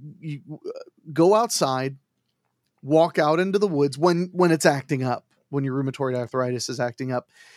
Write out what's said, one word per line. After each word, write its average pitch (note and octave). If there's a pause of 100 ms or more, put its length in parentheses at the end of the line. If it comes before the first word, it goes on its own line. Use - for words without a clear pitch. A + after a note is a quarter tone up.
(220)
you, D3 (240)
uh, - (420)
go E3
outside, C3+ (840)
walk D#3+
out D#3
into F#3+
the G#3
woods C#3+
when, F3
when F3
it's D#3+
acting C#3
up, B2 (240)
when C#3
your C3+
rheumatoid C3
arthritis B2
is A#2+
acting B2+
up, B2 (260)